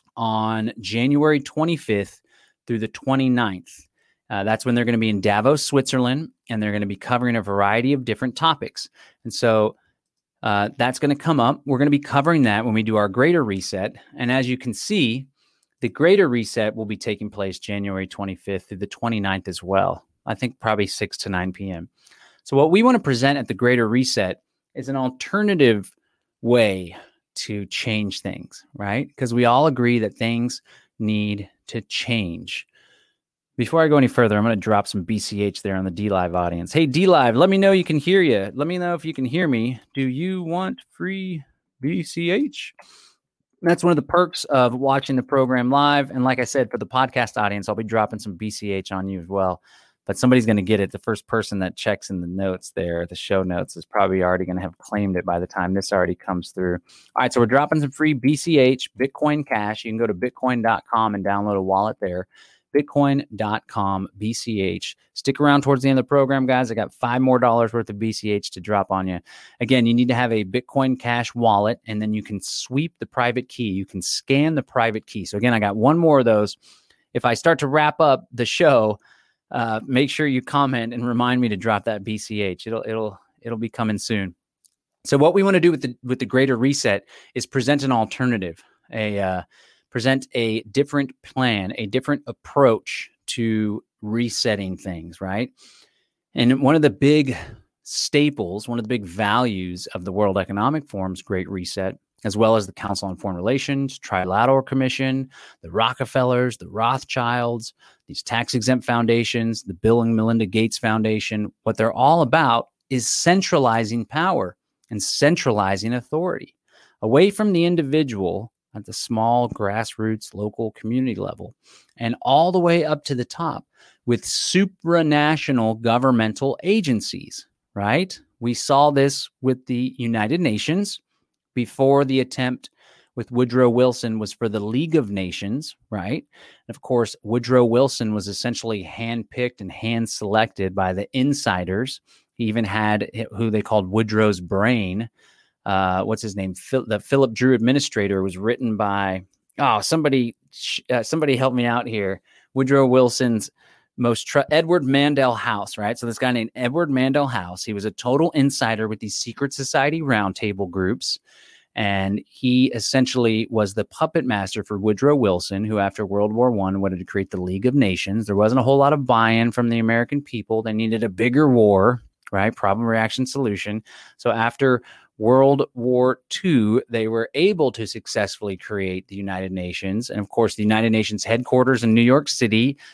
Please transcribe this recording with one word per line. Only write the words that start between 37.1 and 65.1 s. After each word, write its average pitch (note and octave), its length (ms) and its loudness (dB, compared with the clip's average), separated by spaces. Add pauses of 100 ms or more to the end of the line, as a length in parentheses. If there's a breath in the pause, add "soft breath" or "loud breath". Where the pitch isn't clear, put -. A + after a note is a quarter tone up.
let F3+ 140 6
me F#3+ 80 2
know G3 140 6
you F#3 120 4
can D#3 140 0
hear F#3 240 2
ya. G#2 320 2
Let C#3+ 120 -4
me F3+ 120 -4
know F3 160 -4
if D#3+ 100 -8
you D#3+ 80 -6
can C3+ 140 -4
hear E3 200 -2
me. A#2+ 320 -2 (140)
Do C3+ 100 -4
you F3 400 -4
want F3 380 -6 (100)
free F#3 540 -8 (360)
B E3 220 -4
C E3+ 280 -4
H? C#4+ 440 -4 (840 soft breath)
That's E3+ 240 -8
one F3 80 2
of D#3 40 2
the C#3 60 -2
perks F3 440 -2
of B2 280 2
watching C3+ 420 -2
the B2+ 60 0
program B2+ 480 0
live. C#3+ 400 2
And B2+ 140 -2
like C3 160 0
I B2 40 -2
said, B2 260 -2
for A#2 80 -6
the G2+ 80 -8
podcast B2+ 500 -2
audience, G#2 320 -2
I'll G#2+ 60 -4
be A2+ 100 -4
dropping G#2+ 340 0
some F#2+ 180 -10
B G#2+ 140 -6
C G2+ 220 -6
H F#2+ 180 -6
on F#2+ 180 -4
you F#2+ 120 -6
as E2+ 80 -14
well. F#2 320 0 (460 soft breath)
But G2 120 -4
somebody's B2+ 280 4
gonna G#2 160 2
get G2 180 2
it. F#2+ 100 -2
The - 80 -10
first - 300 -6
person G#2+ 320 -2
that F2+ 160 -4
checks - 320 -4
in F#2 140 -6
the F2 40 -8
notes F#2 440 -6
there, E2+ 360 -4
the F2+ 80 -16
show F#2+ 280 0
notes, F2+ 340 -4
is E2 80 -14
probably F#2+ 380 0
already F2+ 240 0
gonna F2+ 160 -6
have F2+ 160 -10
claimed G2+ 360 -4
it F2+ 120 -4
by F2 120 -2
the F2+ 80 -4
time F#2 280 -4
this G2 180 -4
already F2+ 240 0
comes F#2 360 -8
through. F2+ 240 -2 (380 soft breath)
All - 60 0
right, B2+ 120 0
so B2+ 60 0
we're A#2 80 4
dropping C#3+ 360 2
some C#3 80 -2
free D#3 240 0
B C3 200 2
C D#3 240 2
H, B2+ 400 4
Bitcoin D3 480 -2
Cash. G#2+ 380 -4
You A2+ 80 -8
can A2 60 -4
go A#2 80 2
to G#2+ 80 -2
bitcoin B2 480 -4
dot A2 300 0
com A2 220 2
and G2 80 -4
download G2+ 360 -2
a F#2+ 40 0
wallet G2 380 0
there. F#2 260 -6 (480 soft breath)
Bitcoin C#3+ 520 0 (100)
dot G#2+ 320 -4
com G2 480 -2
B G#2+ 160 -4
C A2 300 -6
H. F#2 340 -6 (160)